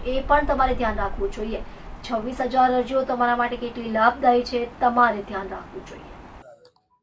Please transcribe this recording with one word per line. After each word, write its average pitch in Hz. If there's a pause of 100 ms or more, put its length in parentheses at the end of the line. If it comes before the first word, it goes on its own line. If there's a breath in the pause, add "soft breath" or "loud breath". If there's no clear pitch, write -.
એ 254
પણ 294
તમારે 262
ધ્યાન 220
રાખવું 196
જોઈએ. 220 (420 loud breath)
છવ્વીસ 240
હજાર 254
અરજીઓ 254
તમારા 240
માટે 240
કેટલી 233
લાભદાયી 247
છે, 240 (160)
તમારે 240
ધ્યાન 196
રાખવું 185
જોઈએ. - (960)